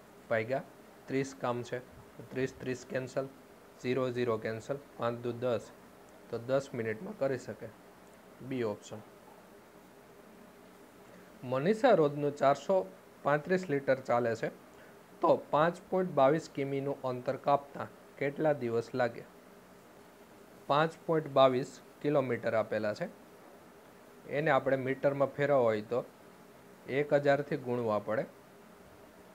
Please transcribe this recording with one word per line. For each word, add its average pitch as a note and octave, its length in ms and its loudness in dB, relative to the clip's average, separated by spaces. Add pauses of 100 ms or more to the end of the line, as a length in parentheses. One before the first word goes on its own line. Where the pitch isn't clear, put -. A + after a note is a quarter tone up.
(300)
ભાગ્યા A#2 340 -2 (420)
ત્રીસ C3+ 360 -4
કામ B2 220 -2
છે. A#2+ 160 -8
તો - 500 -20
ત્રીસ, C3 300 -4
ત્રીસ B2+ 300 -6
કેન્સલ, C3 380 -6 (560)
ઝીરો, B2+ 280 0
ઝીરો A#2+ 260 0
કેન્સલ, A2+ 420 -6 (180)
પાંચ A#2+ 220 -2
દુ A#2+ 120 -6
દસ, A#2 400 -4 (580)
તો A#2 80 -6
દસ B2+ 360 -2
મિનિટમાં A2+ 460 -6
કરી C3+ 180 -2
શકે. A2+ 300 -12 (760)
બી B2+ 220 -4
ઓપ્શન. G#2+ 340 -6 (2500)
મનીષા C#3+ 480 4
રોજનું D3 440 4
ચારસો F#3 560 2 (320)
પાંત્રીસ D3+ 460 0
લિટર C#3 260 2
ચાલે A#2+ 400 0
છે, - 140 -4 (720)
તો D3 160 6
પાંચ E3 400 2 (120)
પોઇન્ટ F#3 220 0
બાવીસ C#3+ 380 4
કિમીનું C#3 520 -4
અંતર B2+ 360 -4
કાપતા C#3 500 0 (300)
કેટલા D3 360 0
દિવસ A#2 420 -2
લાગે? A#2+ 280 -2 (1400)
પાંચ D#3 380 2
પોઇન્ટ D#3 220 0
બાવીસ C3+ 540 4 (200)
કિલોમીટર B2 540 0
આપેલા G#2+ 380 0
છે, F3 160 -8 (1200)
એને D3 220 0
આપણે C3+ 260 2
મીટરમાં C3+ 500 0
ફેરવવા C#3 320 2
હોય A2 220 2
તો A#2+ 240 -4 (840)
એક C#3+ 240 -2
હજારથી C#3+ 440 2
ગુણવા A#2+ 420 0
પડે, G#2 260 -4 (1080)